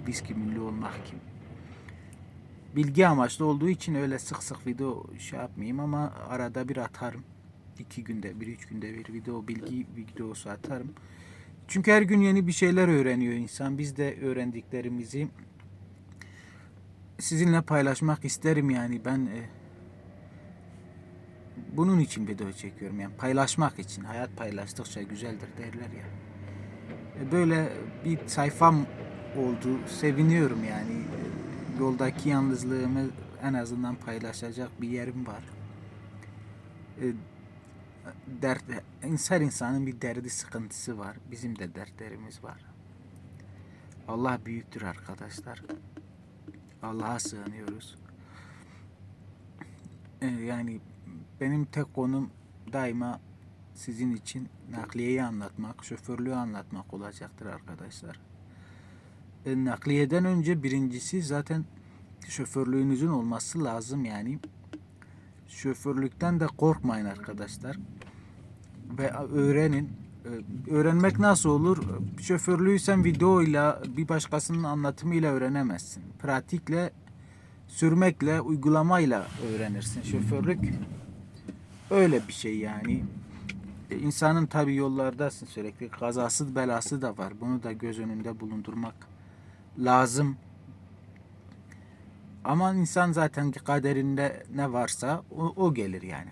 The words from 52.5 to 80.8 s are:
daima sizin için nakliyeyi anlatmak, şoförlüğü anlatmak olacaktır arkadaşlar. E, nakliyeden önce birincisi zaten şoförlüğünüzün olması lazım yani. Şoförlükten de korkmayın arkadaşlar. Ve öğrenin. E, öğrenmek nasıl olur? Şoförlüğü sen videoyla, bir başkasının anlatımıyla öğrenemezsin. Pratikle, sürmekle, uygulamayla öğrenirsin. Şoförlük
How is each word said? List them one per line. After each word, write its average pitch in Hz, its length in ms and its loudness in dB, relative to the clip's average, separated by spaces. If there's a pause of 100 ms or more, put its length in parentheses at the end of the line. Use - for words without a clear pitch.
daima 123 460 -4 (540)
sizin 120 420 -4
için 127 340 -10 (220)
nakliyeyi 120 520 -2
anlatmak, 107 600 -8
şoförlüğü 123 520 -6
anlatmak 104 580 -8
olacaktır 101 520 -14
arkadaşlar. 98 760 -14 (1300)
E, 131 180 0
nakliyeden 143 600 2
önce 170 380 2
birincisi 135 580 0
zaten 147 440 -2 (640)
şoförlüğünüzün 135 800 0
olması 120 560 -2
lazım 120 420 -2
yani. 110 340 -4 (1080)
Şoförlükten 135 920 -2
de 156 80 2
korkmayın 131 580 2
arkadaşlar. 104 720 -8 (1200)
Ve 135 140 0
öğrenin. 143 800 2 (760)
E, 156 40 -6
öğrenmek 165 480 6
nasıl 196 300 8
olur? 160 280 6 (440)
Şoförlüğü 180 580 4
sen 190 240 6
videoyla, 156 760 6 (160)
bir 156 100 0
başkasının 160 560 0
anlatımıyla 147 720 2
öğrenemezsin. 127 720 0 (160)
Pratikle, 160 720 0 (760)
sürmekle, 160 720 4
uygulamayla 151 840 6 (220)
öğrenirsin. 107 520 -2
Şoförlük 131 580 2 (1300)